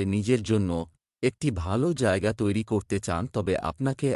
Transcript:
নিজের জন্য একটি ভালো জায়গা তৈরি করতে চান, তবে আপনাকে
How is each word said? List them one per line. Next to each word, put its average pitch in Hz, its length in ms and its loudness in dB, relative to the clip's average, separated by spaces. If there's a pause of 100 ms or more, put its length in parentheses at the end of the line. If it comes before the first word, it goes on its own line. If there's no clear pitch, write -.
নিজের 104 380 2
জন্য 104 280 2 (520)
একটি 127 320 0
ভালো 98 380 0
জায়গা 104 400 2
তৈরি 107 300 0
করতে 101 360 -2
চান, 87 280 -4
তবে 92 300 -2
আপনাকে 135 580 -4